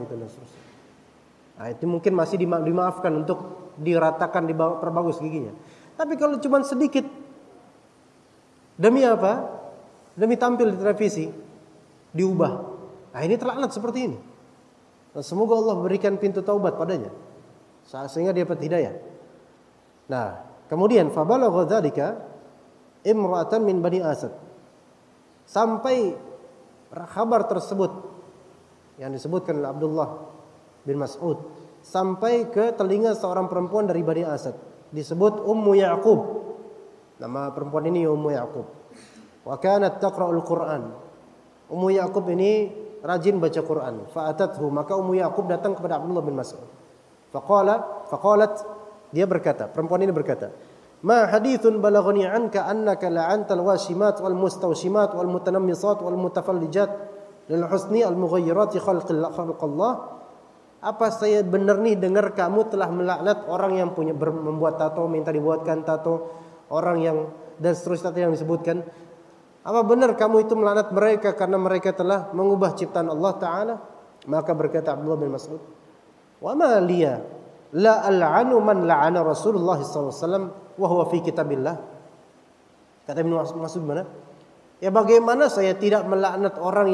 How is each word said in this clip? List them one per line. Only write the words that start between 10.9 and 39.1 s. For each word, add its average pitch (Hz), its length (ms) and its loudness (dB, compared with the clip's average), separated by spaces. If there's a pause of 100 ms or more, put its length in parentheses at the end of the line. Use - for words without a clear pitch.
diubah. 165 400 2 (640)
Nah, 123 80 -8
ini 220 160 0
terlaknat 247 320 -4
seperti 233 320 -6
ini. 135 140 -6 (960)
Nah, 143 80 -10
semoga 220 320 0
Allah 214 240 0
berikan 190 400 0
pintu 190 240 -2
taubat 196 320 0
padanya, 160 320 -4 (800)
sa-, 135 160 -12
sehingga 170 320 -2
dia 175 80 0
dapat 165 160 -4
hidayah. 151 340 -2 (1200)
Nah, 113 320 -6 (240)
kemudian, 185 400 4
فَبَلَغَ 180 480 2 (160)
ذَلِكَ 156 260 0 (1000)
امْرَأَةً 185 520 0 (120)
مِنْ 190 160 2
بَنِي 175 240 0
أَسَدٍ. 135 320 -4 (1120)
Sampai 226 640 0 (800)
kabar 226 560 0
tersebut 190 480 -2 (1040)
yang 131 160 -10
disebutkan 165 400 -4
oleh 139 160 -4
Abdullah 151 360 -2 (760)
bin 139 160 -4
Mas'ud 151 400 -4 (400)
sampai 190 720 -2
ke 233 240 0
telinga 208 400 0
seorang 185 320 -2
perempuan 180 400 0
dari 170 160 0
Bani 160 160 0
Asad, 147 320 -4 (400)
disebut 175 560 0
Ummu 214 320 4
Ya'qub. 190 400 6 (1040)
Nama 135 320 -8
perempuan 147 320 -4
ini 170 160 2
Ummu 151 320 0
Ya'qub. 120 300 -6 (840)